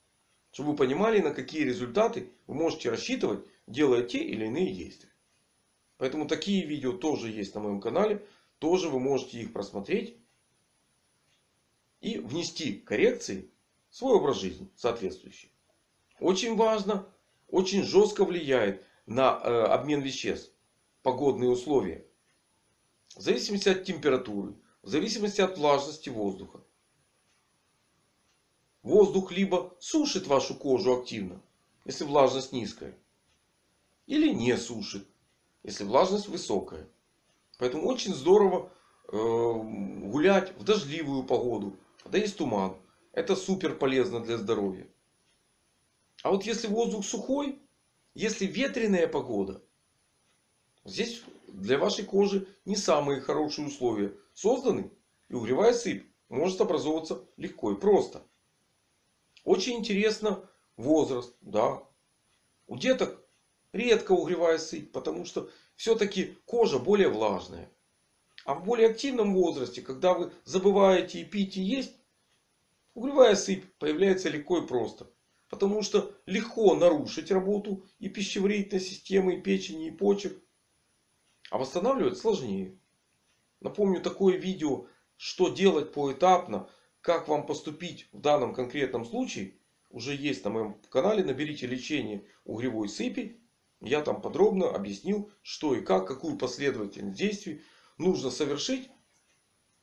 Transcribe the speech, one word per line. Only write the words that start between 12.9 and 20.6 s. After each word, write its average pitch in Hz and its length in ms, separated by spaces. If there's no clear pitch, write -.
в - 60
свой 254 200
образ 139 220
жизни 95 380
соответствующий. - 760
Очень 196 360
важно, 208 520
очень 190 340
жёстко 202 420
влияет 135 580
на, 123 380
э, 117 220
обмен 143 360
веществ 127 500